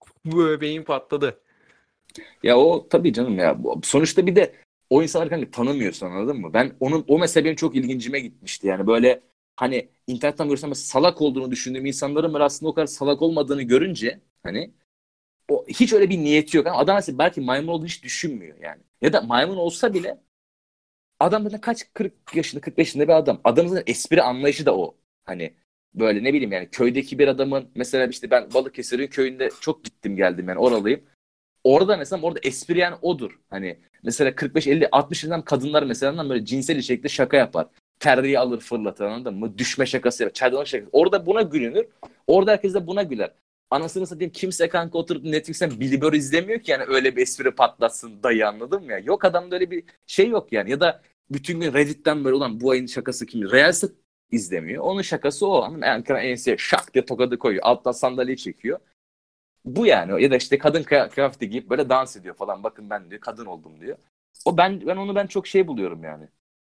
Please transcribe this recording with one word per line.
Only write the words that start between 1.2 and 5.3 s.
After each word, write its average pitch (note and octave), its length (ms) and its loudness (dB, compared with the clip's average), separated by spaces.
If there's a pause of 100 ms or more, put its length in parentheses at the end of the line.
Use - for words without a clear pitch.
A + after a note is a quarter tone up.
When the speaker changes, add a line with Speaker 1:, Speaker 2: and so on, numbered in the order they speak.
Speaker 2:
Ya A#2+ 160 8
o D#3+ 300 6
tabii E3+ 240 4
canım A2+ 260 0
ya. D2 260 2
Bu, B1 200 -4
sonuçta D#3+ 420 2
bir F#3 100 2
de G3 180 4 (360)
o C#3+ 120 6
insanları E3 280 -2